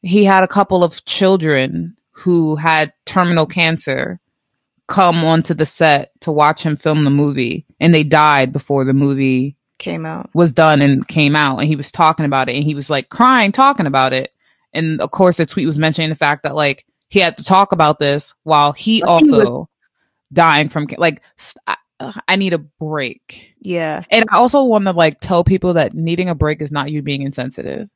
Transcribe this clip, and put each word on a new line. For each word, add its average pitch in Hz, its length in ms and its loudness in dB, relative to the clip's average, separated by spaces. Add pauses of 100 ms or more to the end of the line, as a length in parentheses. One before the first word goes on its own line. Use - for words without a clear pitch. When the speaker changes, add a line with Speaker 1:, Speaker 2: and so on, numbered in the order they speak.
Speaker 1:
He 202 220 2
had 190 200 4
a 185 40 -4
couple 190 340 0
of 170 220 -2
children 165 920 -2 (160)
who 165 440 0
had 156 360 0 (120)
terminal 170 420 0
cancer 160 720 -4 (680)
come 170 360 2
onto 160 300 0
the 156 120 -2
set 147 440 0 (100)
to 165 120 -6
watch 151 300 0
him 156 140 -2
film 156 280 0
the 139 60 2
movie, 139 560 -2 (120)
and 170 160 4
they 156 100 4
died 147 480 4
before 139 320 -2
the 135 100 0
movie 139 640 0 (220)
Speaker 2:
Came 165 280 -10
out. - 280 -12
Speaker 1:
was 165 180 4
done 151 300 4
and 139 240 0
came 151 300 0
out, 139 220 0
and 147 100 -2
he 156 80 -2
was 139 160 -12
talking 160 340 2
about 135 220 -2
it, 123 80 -4
and 143 80 -4
he 151 100 -2
was, 139 160 -10
like, 139 180 -2
crying, 240 440 2
talking 269 340 2
about 131 260 0
it. 131 200 -6 (400)
And, 160 280 -4
of - 100 -4
course, 180 260 2
the 160 100 -2
tweet 147 200 -4
was 151 120 -4
mentioning 160 320 -2
the 156 60 -6
fact 147 280 -2
that, 139 100 -6
like, 147 320 -2 (220)
he - 120 0
had 170 180 0
to 156 60 -10
talk 196 280 2
about 156 260 2
this 143 440 -2
while 147 300 2
he 220 300 0
Speaker 2:
Like, 170 220 4
he 302 60 6
was - 20 4 (120)
Speaker 1:
also 127 240 -6 (640)
dying 151 360 4
from 147 180 -6
ca-, - 120 -14
like, 165 240 -2 (160)
s-, - 180 -10 (100)
I, - 100 -4 (220)
ugh, - 160 -14 (140)
I 185 80 2
need 190 160 0
a 165 60 -2
break. - 1040 -12
Speaker 2:
Yeah. 170 500 -6
Speaker 1:
And 226 200 2
I - 60 2
also 254 280 2
wanna, 214 280 0
like, 165 280 0
tell 175 240 -2
people 185 300 0
that 151 200 0
needing 170 340 -4
a 170 60 -4
break 151 280 -4
is 147 100 -8
not 143 180 -6
you 151 120 -6
being 139 200 -6
insensitive 135 720 -10